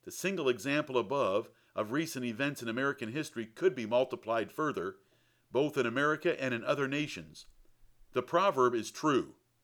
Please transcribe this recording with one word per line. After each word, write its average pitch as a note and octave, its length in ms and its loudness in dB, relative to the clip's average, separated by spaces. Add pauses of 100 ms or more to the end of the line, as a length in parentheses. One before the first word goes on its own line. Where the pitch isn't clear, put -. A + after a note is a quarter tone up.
The G2 80 -14
single F3+ 360 -2
example C#3 500 0
above A#2 520 2 (260)
of G#2+ 160 -2
recent D3 320 -2
events B2 380 -4
in A#2 80 -6
American B2+ 420 -2
history C3 340 -6
could E3 300 0
be A#2 100 -4
multiplied A#2 680 0
further, G2 440 -2 (540)
both C#3+ 260 2
in B2 80 2
America D3 560 0
and C3 120 0
in A#2+ 100 -4
other C#3 240 0
nations. C3+ 580 -6 (680)
The B2+ 80 0
proverb C3+ 540 4
is A2 140 -2
true. - 460 0 (280)